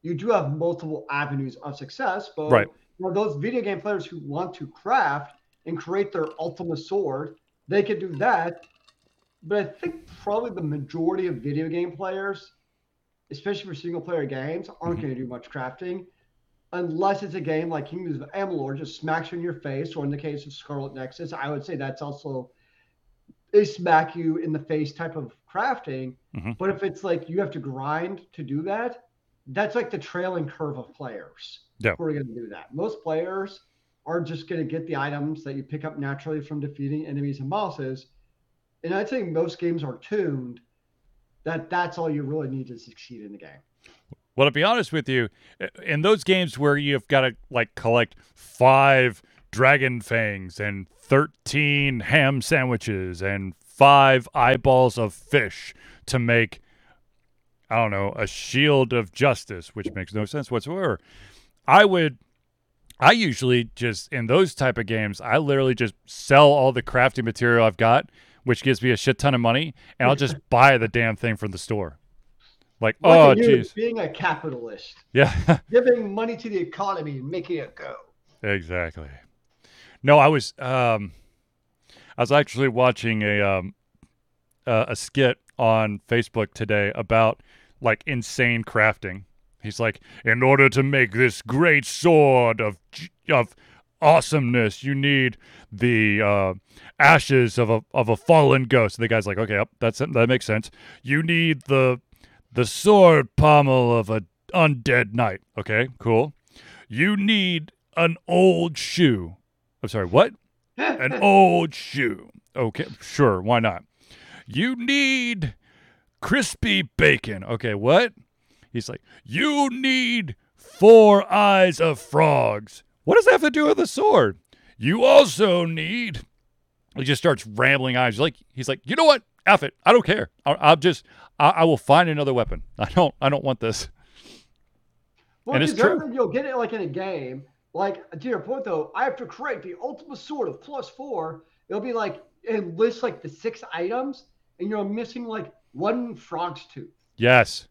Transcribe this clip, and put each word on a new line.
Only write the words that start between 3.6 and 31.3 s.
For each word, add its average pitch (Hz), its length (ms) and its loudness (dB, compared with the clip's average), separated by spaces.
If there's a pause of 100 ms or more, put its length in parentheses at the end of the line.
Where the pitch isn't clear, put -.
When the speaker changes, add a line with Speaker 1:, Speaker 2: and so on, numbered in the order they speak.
Speaker 1:
game 190 200 -6
players 202 240 -6
who 170 140 -16
want 147 360 -10
to 147 120 -16
craft 151 720 -4 (300)
and 165 120 -8
create 196 340 -6
their 160 140 -4 (140)
ultimate 165 380 -8
sword, 160 580 -6 (320)
they 196 160 0
can 202 160 -6
do 190 160 -10
that. 170 480 -2 (800)
But 196 140 -2
I 196 120 -2
think - 360 -12 (160)
probably 220 280 -4
the 175 120 -10
majority 165 680 -4
of 147 80 -6
video 143 320 -6
game 175 280 -6
players, 190 580 -10 (760)
especially 190 380 -8
for 170 80 -12
single 170 240 -10
player 170 240 -6
games, 139 440 -10 (120)
aren't 170 180 -6
Speaker 2:
Mm-hmm. - 40 -10
Speaker 1:
gonna 135 120 -8
do 127 120 -10
much 120 240 -16
crafting 180 560 -12 (680)
unless 180 500 -4
it's 170 120 -12
a 185 60 -8
game 160 300 -4
like 151 160 -8
Kingdoms 160 340 -10
of 139 120 -18
Amalur 165 440 -6
just 151 240 -14
smacks 160 320 -6
you 175 60 -10
in 170 60 -10
your 170 100 -8
face, 135 420 -10
or 147 80 -8
in 139 60 -6
the 143 80 -8
case 143 280 -10
of 143 60 -20
Scarlet 139 420 -14
Nexus, 131 380 -14
I 139 160 -10
would 143 160 -8
say 170 120 -12
that's 139 260 -10
also 139 480 -12 (1040)
a 208 100 6
smack 165 500 0
you 165 220 -4
in 160 160 -6
the 156 60 -4
face 151 340 -6
type 165 240 -12
of 127 180 -14 (160)
crafting. 135 640 -8 (220)
Speaker 2:
Mm-hmm. 107 220 -10
Speaker 1:
But 190 100 -4
if 196 140 -6
it's - 200 -8
like 175 280 -4
you 180 100 -4
have 165 120 -4
to 151 60 -10
grind 147 600 -8 (140)
to 160 80 -14
do 139 200 -6
that, 214 420 -8 (420)
that's 202 280 -6
like 240 160 -4
the - 60 -10
trailing 175 500 -6
curve 143 300 -10
of 123 160 -18
players - 680 -18 (180)